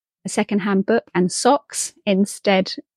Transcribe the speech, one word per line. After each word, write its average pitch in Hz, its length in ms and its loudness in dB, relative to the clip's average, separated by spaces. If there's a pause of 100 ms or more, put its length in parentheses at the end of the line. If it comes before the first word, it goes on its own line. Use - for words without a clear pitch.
(240)
a 190 40 -8
secondhand 196 580 0
book 226 180 0 (100)
and 180 160 2
socks - 600 -2 (140)
instead 196 680 0 (220)